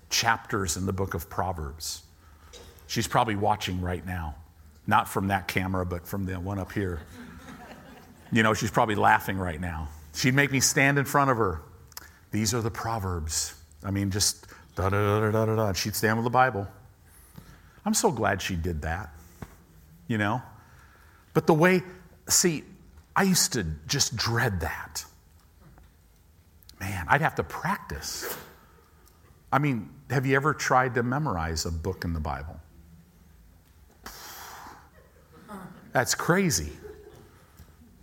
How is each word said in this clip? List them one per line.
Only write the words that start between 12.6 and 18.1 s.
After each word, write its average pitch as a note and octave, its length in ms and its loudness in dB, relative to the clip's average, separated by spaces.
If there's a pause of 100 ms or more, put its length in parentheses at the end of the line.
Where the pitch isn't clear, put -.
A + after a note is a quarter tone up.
the G#2+ 100 -2
Proverbs." F#2 840 -4 (300)
I G2+ 80 -4
mean, G2 200 0
just - 360 0 (280)
da-da-da-da-da-da-da. G#2+ 920 2
And F#2+ 100 -2
she'd G#2+ 180 -4
stand A2 220 2
with A#2 80 -2
the A#2+ 40 0
Bible. A#2 380 2 (1160)
I'm G#3+ 80 2
so G#3+ 180 4